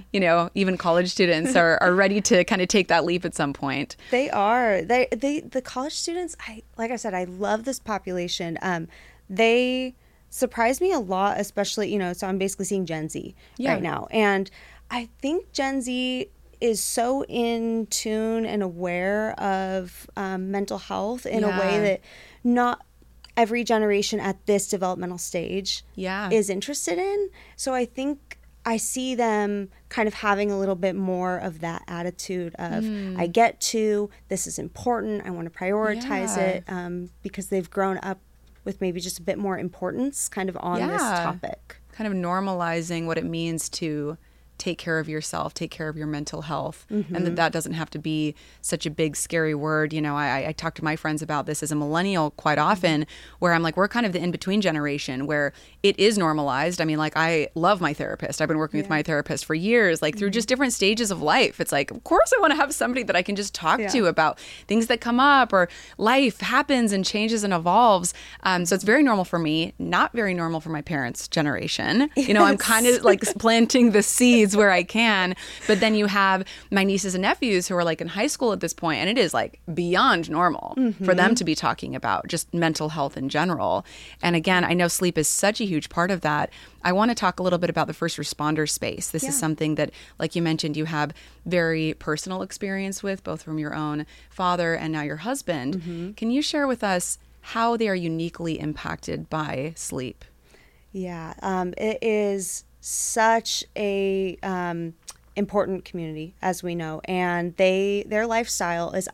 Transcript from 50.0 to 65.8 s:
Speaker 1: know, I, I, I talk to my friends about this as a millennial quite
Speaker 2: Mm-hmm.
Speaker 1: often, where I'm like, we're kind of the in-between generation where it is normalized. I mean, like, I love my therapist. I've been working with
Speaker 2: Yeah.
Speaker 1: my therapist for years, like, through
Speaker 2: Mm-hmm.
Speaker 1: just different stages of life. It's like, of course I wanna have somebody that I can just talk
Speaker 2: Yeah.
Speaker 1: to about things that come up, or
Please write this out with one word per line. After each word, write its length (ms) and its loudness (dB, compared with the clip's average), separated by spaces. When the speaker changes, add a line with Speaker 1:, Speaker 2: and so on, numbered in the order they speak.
Speaker 1:
know, 140 0
I, 140 0
I, 200 0
I 40 -2
talk 240 -6
to 80 -8
my 100 0
friends 260 -2
about 260 -2
this 180 -4
as 80 -4
a 20 0
millennial 560 0
quite 280 0
Speaker 2:
Mm-hmm. 100 4
Speaker 1:
often, 380 2
where 140 4
I'm 100 2
like, 120 -2
we're 120 4
kind 180 -2
of 60 -2
the 100 -4
in-between 380 -2
generation 640 -2
where 260 0
it 160 2
is 180 4
normalized. 640 0
I 40 0
mean, 140 0
like, 180 0
I 400 2
love 240 4
my 120 0
therapist. 480 -6
I've 60 2
been 120 0
working 200 -2
with 80 -2
Speaker 2:
Yeah. 40 -6
Speaker 1:
my 120 2
therapist 440 -4
for 80 -2
years, 460 4
like, 160 0
through 120 0
Speaker 2:
Mm-hmm. 60 0
Speaker 1:
just 140 0
different 260 2
stages 360 2
of 100 -4
life. 380 2
It's 140 -4
like, 180 0
of 140 -12
course 320 4
I 40 2
wanna 140 4
have 180 0
somebody 300 -2
that 140 0
I 60 4
can 120 -4
just 220 -6
talk 240 2
Speaker 2:
Yeah. 80 -2
Speaker 1:
to 180 2
about 320 2
things 180 2
that 140 0
come 180 2
up, 340 6
or 160 6